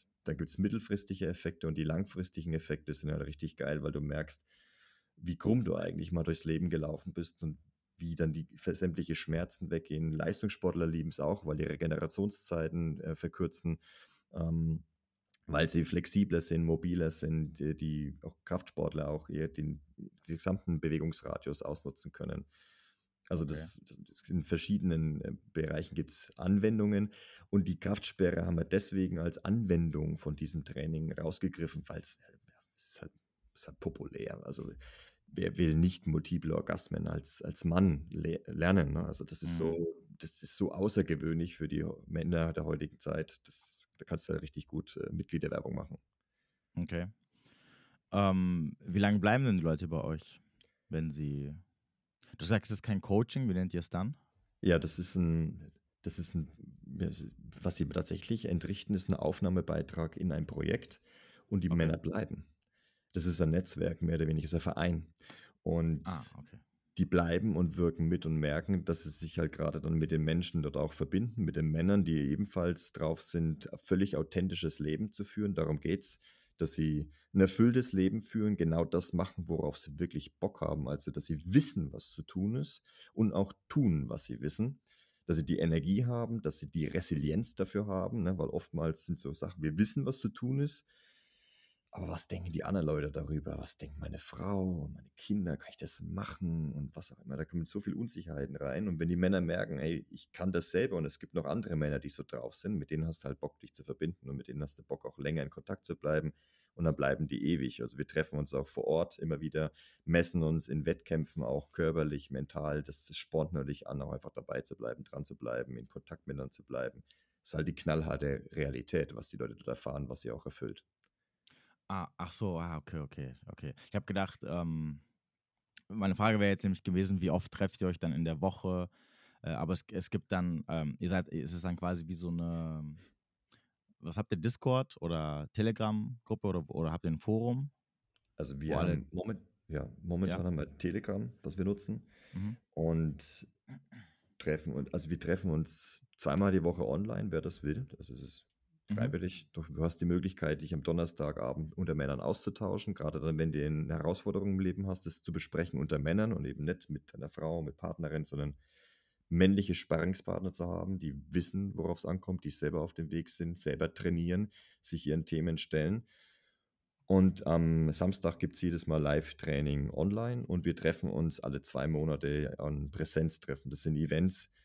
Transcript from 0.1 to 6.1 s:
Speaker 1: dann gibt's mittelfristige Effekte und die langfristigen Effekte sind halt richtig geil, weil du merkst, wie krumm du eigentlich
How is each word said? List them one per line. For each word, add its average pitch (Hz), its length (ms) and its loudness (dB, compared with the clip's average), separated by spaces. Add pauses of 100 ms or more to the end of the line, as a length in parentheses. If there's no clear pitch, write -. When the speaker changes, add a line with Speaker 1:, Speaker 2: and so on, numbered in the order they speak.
Speaker 1:
dann 78 120 -2
gibt's - 220 -4
mittelfristige 101 680 0
Effekte 85 420 -4
und 80 100 -2
die 78 60 2
langfristigen 85 680 -2
Effekte 76 420 -2
sind 76 180 -4
halt 71 140 -2
richtig 78 300 -8
geil, 71 260 -2
weil - 100 -2
du 73 100 -2
merkst, 73 420 -6 (720)
wie 87 200 -4
krumm 117 280 4
du 85 120 0
eigentlich 82 360 -4